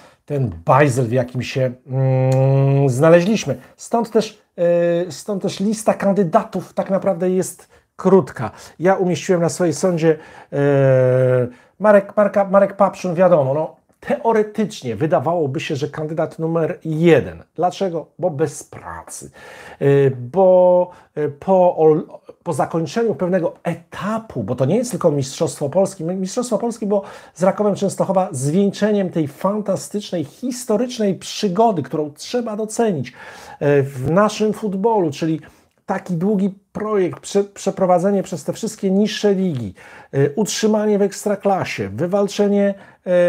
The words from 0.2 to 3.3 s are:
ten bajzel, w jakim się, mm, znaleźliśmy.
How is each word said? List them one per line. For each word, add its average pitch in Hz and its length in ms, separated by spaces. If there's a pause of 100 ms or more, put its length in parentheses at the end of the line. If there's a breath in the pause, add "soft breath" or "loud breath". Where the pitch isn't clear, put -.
ten 135 240 (140)
bajzel, 135 420
w 107 60
jakim 123 300
się, 127 300 (140)
mm, 135 1040
znaleźliśmy. 160 680 (200 loud breath)